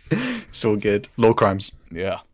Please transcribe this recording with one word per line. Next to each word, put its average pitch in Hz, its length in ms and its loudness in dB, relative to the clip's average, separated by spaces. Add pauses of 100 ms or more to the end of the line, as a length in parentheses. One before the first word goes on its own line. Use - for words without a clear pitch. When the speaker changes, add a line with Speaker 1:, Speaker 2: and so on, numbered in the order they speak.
(140)
Speaker 1:
It's 240 520 -6
all 107 100 2
good. 104 400 0
Law 113 160 6
crimes. 98 400 0 (180)
Speaker 2:
Yeah. 90 280 -6 (160)